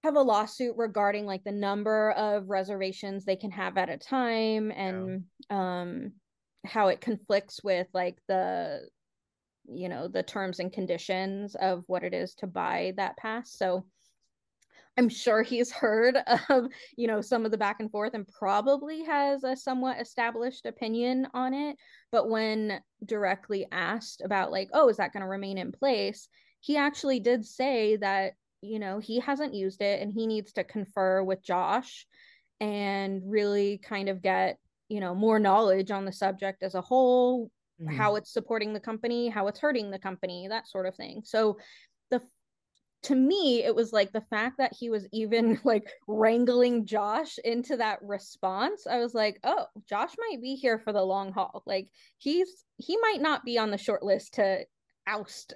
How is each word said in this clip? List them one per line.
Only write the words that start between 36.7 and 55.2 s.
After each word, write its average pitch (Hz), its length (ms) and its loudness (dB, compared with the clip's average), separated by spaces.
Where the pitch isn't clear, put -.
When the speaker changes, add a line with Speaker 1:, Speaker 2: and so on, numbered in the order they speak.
Speaker 1:
a 185 60 0
whole, 247 680 4
Speaker 2:
Mm-hmm. 156 140 -6
Speaker 1:
how 208 180 4
it's 208 180 -6
supporting 214 400 -2
the 214 60 -4
company, 240 500 -2
how 208 200 -2
it's 202 100 -6
hurting 247 320 0
the 190 80 -10
company, 185 500 -8
that 226 200 -6
sort 185 180 -4
of 185 80 -6
thing. - 300 -12
So 214 340 2
the, 247 140 0
to 277 140 2
me, 269 480 4
it 220 100 4
was 226 180 0
like 202 200 2
the 220 80 -2
fact 226 280 -2
that 262 140 2
he 233 180 -8
was 208 220 -2
even, 226 480 2
<laughs> - 40 -20
like, 214 260 2
wrangling 240 800 4
Josh 214 580 -2
into 240 340 -2
that 220 220 0
response. 202 840 -4
I 247 120 0
was 233 140 -2
like, 214 300 0
"Oh, 339 240 0
Josh 208 260 -2
might 254 100 -6
be 262 140 -6
here 247 240 0
for 226 140 -6
the 202 100 2
long 190 300 -2
haul." 190 340 -4
Like, 196 220 -4
he's, 349 460 -2
he 349 200 -4
might 440 220 2
not - 240 0
be 233 140 0
on 214 140 0
the 202 40 -2
short - 280 -2
list 196 300 0
to 190 300 2
oust - 480 -8